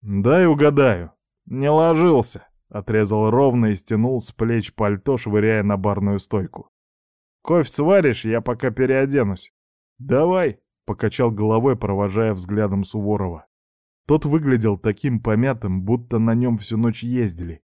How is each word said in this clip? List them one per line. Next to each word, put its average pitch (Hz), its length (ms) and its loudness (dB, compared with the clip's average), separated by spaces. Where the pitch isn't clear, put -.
«Дай 110 440 2
угадаю. 143 680 2
Не 135 240 -4
ложился», — 156 760 2
отрезал 107 600 0
ровно 123 380 2
и 104 100 0
стянул 117 420 -2
с - 140 -14
плеч 113 400 -2
пальто, 104 420 -2
швыряя 107 480 0
на 101 140 0
барную 101 420 -2
стойку. - 500 -6
«Кофе 160 280 0
сваришь, 156 560 2
я 113 160 -2
пока 123 300 -4
переоденусь». 131 840 0
«Давай», — 151 600 0
покачал 113 460 -2
головой, 110 460 2
провожая 101 560 -2
взглядом 98 500 -2
Суворова. 101 640 -4
Тот 151 180 2
выглядел 131 520 0
таким 110 420 -2
помятым, 110 640 -2
будто 120 360 -2
на 113 160 2
нём 120 220 0
всю 110 200 -8
ночь 117 260 -2
ездили. 90 580 -6